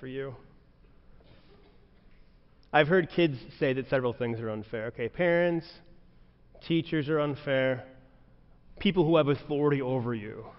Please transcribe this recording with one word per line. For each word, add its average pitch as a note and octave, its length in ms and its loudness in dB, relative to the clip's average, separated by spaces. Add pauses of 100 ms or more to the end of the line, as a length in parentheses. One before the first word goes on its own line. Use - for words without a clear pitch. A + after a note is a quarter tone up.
for C3 60 -14
you? C3+ 280 -10 (2250)
I've D3+ 180 6
heard F3+ 200 4
kids D#3 300 2 (200)
say C#3 140 0
that C3 160 -4
several B2+ 240 0
things A#2 280 -4
are A2+ 100 -6
unfair. A2 380 -6
Okay, A#2 200 -6
parents, F3 580 2 (1000)
teachers D#3+ 420 0
are D#3 100 2
unfair, C3+ 640 0 (960)
people F3+ 280 2
who E3 100 4
have D3+ 120 4
authority D3 520 0
over B2 340 -2
you A2 300 -10 (140)